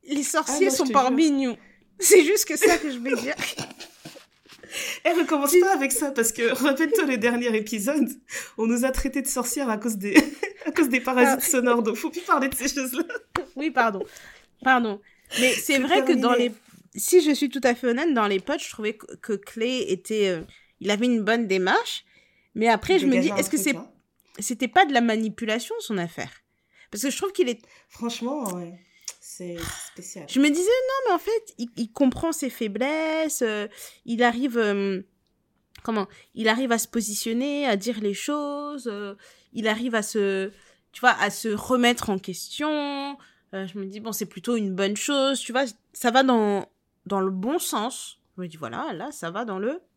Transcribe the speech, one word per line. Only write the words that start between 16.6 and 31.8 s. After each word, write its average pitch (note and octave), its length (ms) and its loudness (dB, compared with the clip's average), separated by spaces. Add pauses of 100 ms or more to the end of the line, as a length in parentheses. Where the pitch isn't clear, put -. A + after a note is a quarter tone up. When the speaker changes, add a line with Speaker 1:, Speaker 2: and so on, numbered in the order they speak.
Speaker 1:
les, - 60 -10
si F4+ 220 6
je D4+ 100 4
suis C#4 160 0
tout B3+ 140 -6
à A#3+ 120 4
fait B3 120 -4
honnête, C#4 260 2
dans A3 140 2
les G3 140 0
potes, C#4 220 -4
je - 60 -12
trouvais G#3+ 260 -6
que, - 220 -16
que - 160 -8
Clay A3+ 580 -4
était, G3+ 380 0
euh, E3+ 140 -2 (380)
il F#3+ 100 -2
avait G#3+ 160 2
une A#3 160 2
bonne A3+ 240 0
démarche, F#3+ 580 0 (500)
mais A3 140 2
après, A#3 300 4
je C#4 80 2
me C4+ 60 4
Speaker 2:
Dégageait C#4 160 4
Speaker 1:
dis, D4+ 40 0
Speaker 2:
un D4 40 -2
Speaker 1:
est-ce - 140 0
que D#4 60 0
Speaker 2:
truc, - 140 0
Speaker 1:
c'est, - 60 0
Speaker 2:
hein. - 140 -14 (500)
Speaker 1:
c'était A#3+ 280 -4
pas F#4+ 160 4
de C#4+ 80 -2
la A#3+ 80 4
manipulation, A3 800 -2
son A3+ 180 -6
affaire ? F3 360 -6 (580)
Parce G#3 120 -8
que C#4 80 0
je B3 60 -6
trouve F#4+ 160 -4
qu'il C4 160 2
est A#3 140 -6 (260)
Speaker 2:
Franchement, A#3+ 560 -6 (120)
ouais. F3 220 -12 (500)
C'est F3 280 -12 (360)
spécial. F3 380 -18
Speaker 1:
Je C4 100 0
me D4 80 6
disais, D#4 140 0
non, B4+ 460 0
mais F#4 60 4
en F4 40 0
fait, A4 400 -4
il, A#3+ 180 -8
il A3+ 160 -6